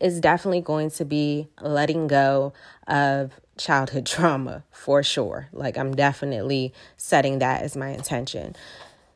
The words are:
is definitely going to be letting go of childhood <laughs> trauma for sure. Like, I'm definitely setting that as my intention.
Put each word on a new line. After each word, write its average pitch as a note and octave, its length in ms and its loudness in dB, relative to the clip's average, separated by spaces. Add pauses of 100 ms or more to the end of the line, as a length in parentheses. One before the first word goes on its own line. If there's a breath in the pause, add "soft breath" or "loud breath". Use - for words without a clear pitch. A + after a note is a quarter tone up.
is F3 180 2
definitely F3 400 0
going D#3 320 -2
to D#3 140 -4
be D3 420 -2 (140)
letting D3+ 460 0
go C#3 440 4 (380 loud breath)
of C#3 500 0 (180)
childhood C3+ 480 0
<laughs> - 0 -
trauma D3+ 640 0
for C#3+ 320 2
sure. C#3 520 -2
Like, C#3 240 -6
I'm C3+ 180 -2
definitely C3+ 800 0 (240 loud breath)
setting C3+ 420 2
that C3 220 0
as - 160 -6
my C3+ 140 -6
intention. C3+ 600 -6 (640 loud breath)